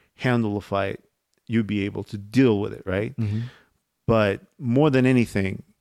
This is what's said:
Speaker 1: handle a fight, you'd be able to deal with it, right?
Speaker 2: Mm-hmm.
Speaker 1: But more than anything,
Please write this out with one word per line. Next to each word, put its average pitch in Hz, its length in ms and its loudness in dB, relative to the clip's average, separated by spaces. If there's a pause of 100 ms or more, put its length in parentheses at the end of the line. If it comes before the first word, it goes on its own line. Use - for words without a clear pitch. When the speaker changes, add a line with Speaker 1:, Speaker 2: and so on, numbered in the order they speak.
(160)
Speaker 1:
handle 117 400 0
a 101 40 -6
fight, 98 400 -4 (460)
you'd 113 200 0
be 101 200 -2
able 101 180 -8
to - 140 -12
deal 107 420 2
with 107 140 -6
it, - 100 -16
right? 104 320 -4
Speaker 2:
Mm-hmm. 107 240 -4 (680)
Speaker 1:
But 107 360 2 (160)
more 139 320 2
than 127 160 4
anything, 107 560 0 (180)